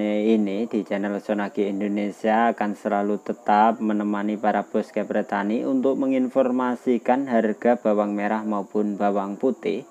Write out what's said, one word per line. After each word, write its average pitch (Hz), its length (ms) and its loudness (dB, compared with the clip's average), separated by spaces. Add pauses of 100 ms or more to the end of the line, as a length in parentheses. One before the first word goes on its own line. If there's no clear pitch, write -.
ini, 107 640 2
di 107 160 -2
channel 101 400 -4
Sonaki 101 480 -2
Indonesia 104 800 0
akan 104 240 -4
selalu 101 480 -2
tetap 107 560 2
menemani 104 560 -2
para 104 320 0
bos 107 240 -4
Kepre 104 320 -2
Tani 104 400 -2
untuk 135 320 0
menginformasikan 127 1400 0
harga 113 480 2
bawang 104 320 2
merah 104 320 -2
maupun 104 560 -2
bawang 101 400 0
putih, 131 520 -2